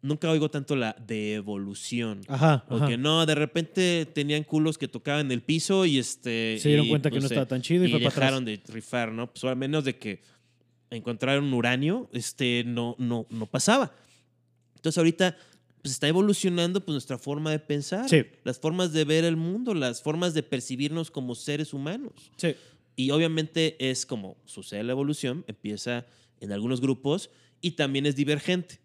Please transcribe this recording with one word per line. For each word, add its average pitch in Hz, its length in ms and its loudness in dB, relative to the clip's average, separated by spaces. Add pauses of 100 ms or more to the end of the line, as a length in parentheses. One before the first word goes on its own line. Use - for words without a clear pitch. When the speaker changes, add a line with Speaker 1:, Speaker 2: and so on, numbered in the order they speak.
Speaker 1:
nunca 151 280 -2
oigo 156 200 4
tanto 147 260 -4
la 117 200 0 (100)
devolución. 104 1200 -4
Speaker 2:
Ajá, 139 420 4
Speaker 1:
O 131 100 -2
que 143 40 2 (100)
Speaker 2:
ajá. 117 40 -2
Speaker 1:
no, 156 280 2
de 156 100 4
repente 170 760 0
tenían 147 300 0
culos 156 340 0
que 139 100 -6
tocaban 143 440 -2
el 123 100 0
piso 185 440 2
y 147 120 4
este, 113 640 -2
Speaker 2:
Se 147 100 2
dieron 147 160 6
Speaker 1:
y, - 40 2
Speaker 2:
cuenta 151 200 4
que 117 100 -4
Speaker 1:
pues, 135 40 0
Speaker 2:
no 139 60 0
Speaker 1:
eh, 123 40 -2
Speaker 2:
estaba 131 140 0
tan 131 140 -2
chido 175 240 2
y - 20 4
Speaker 1:
y 120 40 4
Speaker 2:
fue 117 80 4
para 120 100 4
atrás. 135 180 2
Speaker 1:
dejaron 135 180 2
de 107 220 -6
rifar, 113 440 -4
¿no? 117 200 -6
Pues, - 120 -14
a 131 120 0
menos 139 280 0
de 131 140 -2
que 101 240 -8 (680)
encontraron 131 640 0
uranio, 131 600 0
este, 120 520 -2
no, 120 320 -2
no, 120 320 -2
no 113 160 -6
pasaba. 220 480 2 (800)
Entonces, 160 220 -2
ahorita, 170 380 4 (460)
pues, 135 120 -6
está 143 140 -2
evolucionando, 180 760 2
pues, 160 100 -4
nuestra 131 240 -4
forma 151 340 -4
de 151 80 0
pensar, 151 500 -4
Speaker 2:
Sí. 156 140 8 (200)
Speaker 1:
las - 160 -4
formas 170 340 0
de 156 120 4
ver 156 200 4
el 165 100 2
mundo, 196 380 -2
las 127 280 -2
formas 170 320 0
de 151 100 0
percibirnos 143 680 -4
como 127 240 -6
seres 147 380 -6
humanos. 170 640 -10
Speaker 2:
Sí. 165 180 -2 (400)
Speaker 1:
Y 131 160 0
obviamente 160 640 0 (140)
es 127 160 -4
como 101 400 -8
sucede 101 380 -10
la 120 80 -2
evolución, 143 560 -2
empieza 117 580 -6 (360)
en 101 100 -8
algunos 120 300 -2
grupos 139 480 0 (320)
y 175 100 -2
también 139 340 0
es 143 100 2
divergente. 147 680 -2